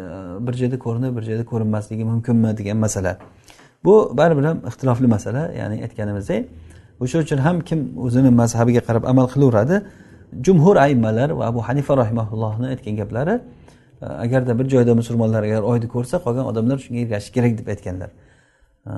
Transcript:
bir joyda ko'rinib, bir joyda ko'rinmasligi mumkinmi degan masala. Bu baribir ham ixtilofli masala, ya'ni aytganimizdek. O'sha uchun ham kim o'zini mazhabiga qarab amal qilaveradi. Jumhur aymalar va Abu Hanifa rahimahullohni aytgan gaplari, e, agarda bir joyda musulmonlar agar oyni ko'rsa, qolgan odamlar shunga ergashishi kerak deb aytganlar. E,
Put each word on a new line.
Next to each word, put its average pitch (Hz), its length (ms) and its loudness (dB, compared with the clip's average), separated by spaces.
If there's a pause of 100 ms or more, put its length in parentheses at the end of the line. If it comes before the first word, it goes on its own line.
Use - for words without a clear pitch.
(400)
bir 123 140 -4
joyda 127 260 -2
ko'rinib, 120 360 -4
bir 110 80 -8
joyda 113 220 -4
ko'rinmasligi 110 600 -4
mumkinmi 113 520 2
degan 104 200 -4
masala. 101 340 0 (720)
Bu 180 100 6 (200)
baribir 147 300 4
ham 160 140 0
ixtilofli 123 500 0
masala, 113 340 0 (100)
ya'ni 104 300 -6
aytganimizdek. 110 640 -6 (540)
O'sha 127 220 -4
uchun 147 180 -2
ham 160 240 2
kim 160 180 -4 (180)
o'zini 127 320 4
mazhabiga 117 520 4
qarab 117 220 0
amal 127 240 4
qilaveradi. 135 480 4 (580)
Jumhur 170 420 4
aymalar 127 540 4
va 139 160 -4
Abu 117 160 -2
Hanifa 135 360 -2
rahimahullohni 110 720 -2
aytgan 127 280 -8
gaplari, 110 400 -4 (640)
e, - 40 -14 (100)
agarda 123 400 0
bir 131 140 0
joyda 120 260 4
musulmonlar 113 480 0
agar 107 180 -2
oyni 117 260 -2
ko'rsa, 123 300 -6
qolgan 131 280 -4
odamlar 113 320 -2
shunga 120 220 -8
ergashishi 110 340 -6
kerak 120 240 2
deb 110 100 -12
aytganlar. 92 420 -8 (760)
E, 107 120 -12